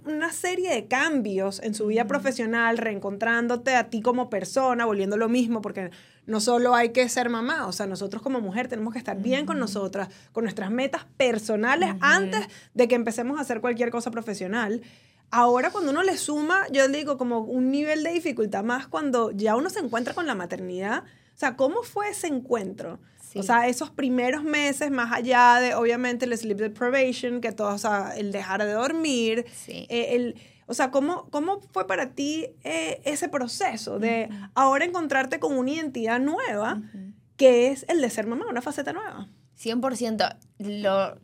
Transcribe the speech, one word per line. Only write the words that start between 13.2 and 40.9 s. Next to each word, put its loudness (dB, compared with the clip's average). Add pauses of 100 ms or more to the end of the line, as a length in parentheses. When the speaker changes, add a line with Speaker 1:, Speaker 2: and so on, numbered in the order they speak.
Speaker 1:
a -4
hacer -4
cualquier 0
cosa -4
profesional. -4 (480)
Ahora, 4
cuando -2
uno 2
le 2
suma, 0
yo 6
digo, -2
como 0
un 0
nivel 0
de -2
dificultad -2
más -2
cuando 0
ya 2
uno 0
se -6
encuentra -4
con -4
la -2
maternidad. -6 (320)
O -20
sea, -2
¿cómo 2
fue -4
ese -6
encuentro? -4 (300)
Speaker 2:
Sí. -10
Speaker 1:
O -4
sea, 4
esos -2
primeros 0
meses, 0
más 0
allá 6
de, 2
obviamente, 0
el -2
sleep -4
deprivation, 0
que -2
todo, -2
o -6
sea, -2
el -4
dejar -2
de 0
dormir, 0
Speaker 2:
Sí. -14
Speaker 1:
eh, 0
el, 0 (300)
o -8
sea, 0
¿cómo, 0
cómo -2 (140)
fue -2
para -2
ti, -4 (160)
eh, -4
ese -2
proceso -4
de 0
Speaker 2:
Ujú. -12 (180)
Speaker 1:
ahora 4
encontrarte 0
con 0
una 0
identidad -2
nueva, 0
Speaker 2:
Ujú. -14 (240)
Speaker 1:
que 8
es -6
el 4
de 2
ser -4
mamá, -4
una -4
faceta -6
nueva? -10 (280)
Speaker 2:
Cien -4
por -2
ciento. 0 (340)
Lo 0